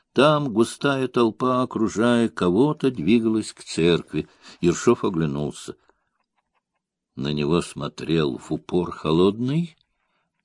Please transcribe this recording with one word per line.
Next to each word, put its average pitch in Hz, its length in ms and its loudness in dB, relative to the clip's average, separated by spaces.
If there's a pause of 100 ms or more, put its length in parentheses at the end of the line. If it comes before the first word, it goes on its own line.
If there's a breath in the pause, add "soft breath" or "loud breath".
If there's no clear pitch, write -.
(120)
Там 147 400 2
густая 131 560 0
толпа, 127 540 0
окружая 113 640 0
кого-то, 113 640 0
двигалась 110 640 0
к - 100 -20
церкви. 80 640 0 (320 soft breath)
Ершов 101 440 2
оглянулся. 73 720 -4 (1400)
На 69 180 -6
него 76 280 0
смотрел 73 800 -4
в - 140 -10
упор 85 380 -4
холодный, 110 840 0 (680)